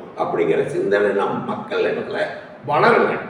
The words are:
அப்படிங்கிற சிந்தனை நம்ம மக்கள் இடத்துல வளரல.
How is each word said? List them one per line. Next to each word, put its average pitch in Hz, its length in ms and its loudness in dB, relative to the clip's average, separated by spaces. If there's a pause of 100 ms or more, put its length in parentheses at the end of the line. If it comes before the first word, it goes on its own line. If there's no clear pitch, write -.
(180)
அப்படிங்கிற - 480 0
சிந்தனை 101 420 2
நம்ம 98 240 0
மக்கள் - 500 -4
இடத்துல - 360 -2 (500)
வளரல. 160 420 4 (200)